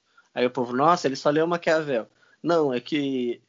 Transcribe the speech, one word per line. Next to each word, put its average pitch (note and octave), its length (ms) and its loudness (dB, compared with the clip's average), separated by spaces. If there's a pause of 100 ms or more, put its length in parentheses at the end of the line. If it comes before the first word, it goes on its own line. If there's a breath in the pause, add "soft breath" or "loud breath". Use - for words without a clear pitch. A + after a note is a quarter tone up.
(340 soft breath)
Aí B2 120 0
o B2 60 0
povo, B2 220 -4
"Nossa, D3 340 2
ele C3+ 80 -4
só D3+ 140 -2
leu D#3 180 2
Maquiavel." D#3 600 -2 (340 soft breath)
Não, D3+ 320 2
é B2 60 -2
que, B2+ 680 -4